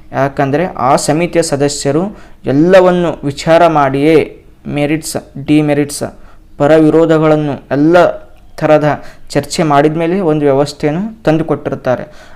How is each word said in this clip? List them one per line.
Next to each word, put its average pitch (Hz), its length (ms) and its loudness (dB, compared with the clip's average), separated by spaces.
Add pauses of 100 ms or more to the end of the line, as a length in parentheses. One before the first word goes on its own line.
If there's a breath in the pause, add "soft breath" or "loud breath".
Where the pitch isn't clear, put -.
(120)
ಯಾಕಂದರೆ 139 540 -2
ಆ 139 300 0
ಸಮಿತಿಯ 165 460 0
ಸದಸ್ಯರು 147 760 -4 (280 loud breath)
ಎಲ್ಲವನ್ನು 175 800 2
ವಿಚಾರ 165 440 2
ಮಾಡಿಯೇ 147 760 0 (240)
ಮೆರಿಟ್ಸ್, 143 800 -6
ಡಿಮೆರಿಟ್ಸ್, 147 580 0 (540 soft breath)
ಪರ 143 180 4
ವಿರೋಧಗಳನ್ನು 156 960 2
ಎಲ್ಲ 156 400 2 (460)
ಥರದ 151 460 0 (260 loud breath)
ಚರ್ಚೆ 143 340 -4
ಮಾಡಿದ 151 340 2
ಮೇಲೆ 170 220 -2
ಒಂದು 156 220 -2
ವ್ಯವಸ್ಥೆಯನ್ನು 147 840 -2
ತಂದುಕೊಟ್ಟಿರ್ತಾರೆ. 135 1120 -4